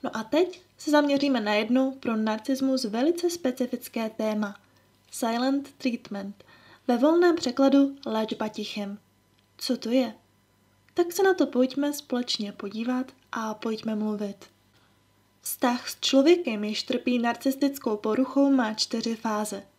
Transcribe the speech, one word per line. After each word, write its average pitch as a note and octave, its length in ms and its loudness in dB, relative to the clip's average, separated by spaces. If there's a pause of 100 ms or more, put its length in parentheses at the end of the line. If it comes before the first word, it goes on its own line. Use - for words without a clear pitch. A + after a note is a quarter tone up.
No B3 140 -6
a A3 80 -6
teď F4 380 0 (160)
se - 120 -6
zaměříme C#4+ 500 2
na G#3 140 0
jedno B3 460 2
pro A3+ 160 -2
narcismus B3+ 680 0
velice D4 460 0
specifické B3 800 -6
téma. G#3+ 460 -4 (540)
Silent C4 680 -2
treatment. G3+ 680 -6 (440)
Ve A#3+ 80 4
volném E4 400 6
překladu C#4 600 4 (100)
léčba A3 420 -4
tichem. G#3 500 -8 (600)
Co - 180 -2
to A3+ 140 -6
je? A#3+ 240 2 (800)
Tak F4 180 2
se G4+ 100 0
na F#4+ 120 6
to D#4+ 120 2
pojďme C4 460 0
společně B3 600 -4
podívat A3+ 600 -6 (200)
a A3 220 -6
pojďme A3 400 -6
mluvit. G#3 500 -4 (960)
Vztah - 480 -2
s - 120 -12
člověkem, C4+ 640 4
jenž G#3+ 180 -6
trpí B3 360 -2
narcistickou B3+ 760 0
poruchou, C4 540 2
má A#3 240 2
čtyři A3+ 420 -4
fáze. G#3+ 460 -4 (160)